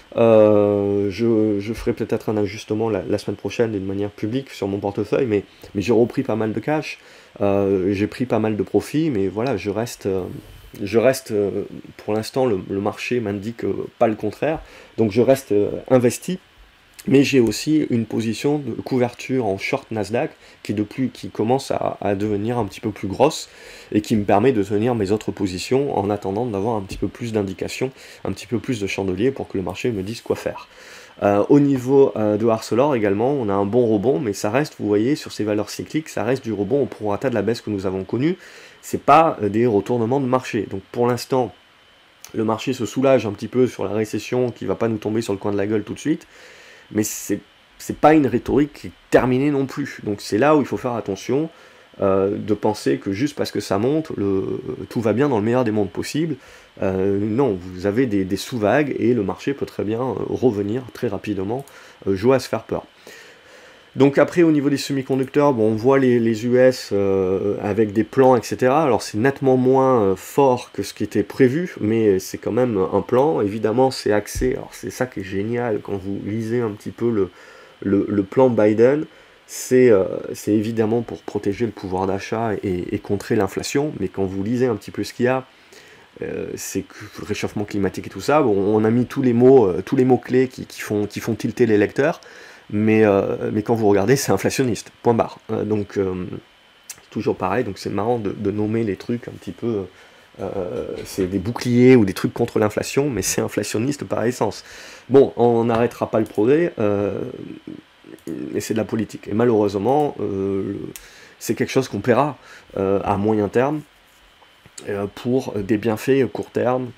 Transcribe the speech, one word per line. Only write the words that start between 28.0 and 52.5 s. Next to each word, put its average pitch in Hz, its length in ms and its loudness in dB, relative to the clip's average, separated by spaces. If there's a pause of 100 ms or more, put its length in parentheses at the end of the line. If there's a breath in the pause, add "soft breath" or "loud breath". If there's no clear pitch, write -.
un 95 80 -4
petit - 160 -10
peu 123 100 -4
plus 113 220 -4
de 98 80 -4
chandelier 95 420 -2
pour 117 180 -6
que - 100 -8
le 95 60 -2
marché 90 280 -4
me 101 100 -4
dise 104 200 -10
quoi - 140 -2
faire. - 320 -10 (540 loud breath)
Euh, 101 280 4
au 143 100 8
niveau, 139 560 4
euh, 107 220 2
de 110 100 2
Arcelor 113 480 2
également, 104 380 0
on 123 160 -2
a 98 40 0
un 101 120 2
bon 117 200 2
rebond, 110 340 2
mais 117 140 -2
ça 104 160 -4
reste, 139 300 0
vous 110 80 -4
voyez, 107 280 2
sur - 160 -14
ces - 120 -6
valeurs 104 260 -2
cycliques, 147 400 -8
ça - 140 -4
reste 120 200 -2
du 110 100 -6
rebond 101 280 -2
au 113 60 -2
prorata 104 420 -4
de 120 60 -4
la 101 80 0
baisse 113 180 -2
que - 80 -10
nous 98 160 -4
avons 95 180 -4
connue. 139 320 -2 (460 loud breath)
C'est - 200 -8
pas, 165 420 6
euh, 104 60 0
des 110 180 2
retournements 120 520 0
de 139 60 -2
marché. 123 460 -2
Donc 98 100 -8 (100)
pour 120 140 0
l'instant, 120 480 -2 (800)
le 110 100 -2
marché 110 300 -2
se 113 140 -4
soulage 131 400 2
un 101 40 -2
petit 101 160 -10
peu 123 200 2
sur - 160 -6
la 98 80 -4
récession 110 580 -2
qui 113 160 -10
va 98 100 -2
pas 117 120 -2
nous 110 100 -2
tomber 110 240 -2
sur 101 120 -4
le 95 60 -4
coin 104 120 -4
de 101 60 -2
la 101 100 -2
gueule 107 160 -2
tout 117 100 -10
de - 60 -12
suite, 160 260 -4 (680 loud breath)
mais 107 100 0
c'est, - 380 -6 (400)
c'est - 180 -10
pas 151 160 6
une 151 140 4
rhétorique 117 460 0
qui - 140 -18
est 87 40 -12 (180)
terminée 131 400 4
non 139 160 0
plus. 135 380 -8
Donc 104 180 -4
c'est - 160 -2
là 143 180 6
où 151 40 6
il 123 80 0
faut 107 100 -4
faire 120 160 -6
attention, 120 560 -4 (520 loud breath)
euh, 98 360 2
de 104 160 -2